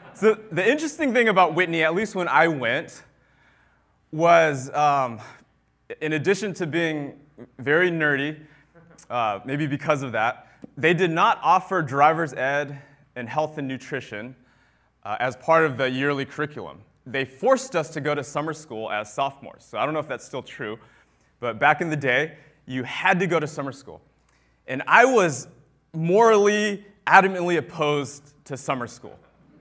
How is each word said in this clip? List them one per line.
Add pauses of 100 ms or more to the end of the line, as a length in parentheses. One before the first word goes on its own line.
(180)
So (160)
the
interesting
thing
about
Whitney,
at
least
when
I
went, (1120)
was,
um, (800)
in
addition
to
being (400)
very
nerdy, (680)
uh,
maybe
because
of
that, (300)
they
did
not
offer
driver's
ed (360)
and
health
and
nutrition, (680)
uh,
as
part
of
the
yearly
curriculum. (260)
They
forced
us
to
go
to
summer
school
as
sophomores.
So
I
don't
know
if
that's
still
true, (600)
but
back
in
the
day, (280)
you
had
to
go
to
summer
school. (640)
And
I
was (440)
morally, (200)
adamantly
opposed (120)
to
summer
school. (420)